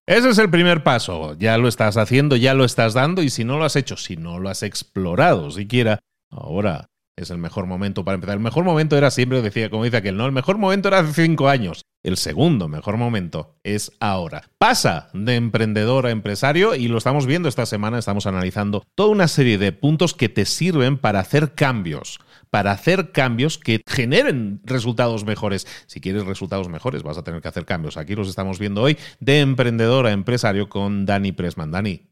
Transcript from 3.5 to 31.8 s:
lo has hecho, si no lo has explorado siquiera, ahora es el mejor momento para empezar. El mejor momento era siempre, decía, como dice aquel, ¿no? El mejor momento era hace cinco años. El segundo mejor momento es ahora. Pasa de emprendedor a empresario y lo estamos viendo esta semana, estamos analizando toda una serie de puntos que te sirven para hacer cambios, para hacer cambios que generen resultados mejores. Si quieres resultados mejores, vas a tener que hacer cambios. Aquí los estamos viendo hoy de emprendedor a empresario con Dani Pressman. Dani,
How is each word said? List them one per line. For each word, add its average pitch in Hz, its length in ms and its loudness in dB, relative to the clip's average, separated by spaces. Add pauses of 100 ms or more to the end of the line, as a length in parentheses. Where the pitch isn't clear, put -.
lo 160 80 -2
has 147 120 0
hecho, 127 200 -4
si - 200 -10
no 85 220 -10
lo 95 120 -6
has 92 120 -8
explorado 95 880 0
siquiera, 107 500 0 (300)
ahora 82 600 -6 (260)
es 90 140 -12
el 87 80 -10
mejor 85 280 -8
momento 95 380 -6
para 95 120 -2
empezar. 92 200 -6
El 104 60 -4
mejor 117 220 -2
momento 156 320 2
era 143 140 6
siempre, 127 300 0
decía, 110 300 -2
como 110 140 -2
dice 120 120 0
aquel, 98 200 0
¿no? 113 100 -2
El 139 60 -2
mejor 156 260 0
momento 196 300 2
era 190 100 4
hace 160 260 2
cinco 151 240 4
años. 113 340 0 (200)
El 92 140 -2
segundo 95 520 2
mejor 78 280 -6
momento 98 680 -4
es 104 360 -6
ahora. 87 600 -4
Pasa 131 560 2
de 110 220 0
emprendedor 113 720 0
a 120 40 0
empresario 131 640 0
y 123 140 -2
lo 117 100 0
estamos 135 280 0
viendo 160 220 0
esta 123 160 -2
semana, 110 340 -4
estamos 101 280 -4
analizando 98 580 -2 (100)
toda 202 140 4
una 196 200 4
serie 123 280 4
de 95 160 2
puntos 156 400 0
que - 160 0
te 101 160 0
sirven 143 540 0
para 104 220 2
hacer 139 340 0
cambios, 101 640 -2 (320)
para 101 220 2
hacer 170 400 0
cambios 131 440 0
que 113 300 0
generen 127 800 0
resultados 117 600 -2
mejores. 104 420 -4 (200)
Si - 140 -18
quieres 95 260 -4
resultados 95 420 -6
mejores, 85 340 -8
vas 76 140 -8
a 80 80 -12
tener 82 160 -10
que 90 80 -10
hacer 85 160 -8
cambios. 80 320 -6
Aquí 85 180 -8
los 104 140 -4
estamos 95 300 -6
viendo 104 240 -2
hoy 147 160 2 (220)
de 135 200 4
emprendedor 123 640 2
a 107 60 2
empresario 101 560 0
con 101 380 -4
Dani 98 260 0
Pressman. 85 380 -6
Dani, 92 420 -6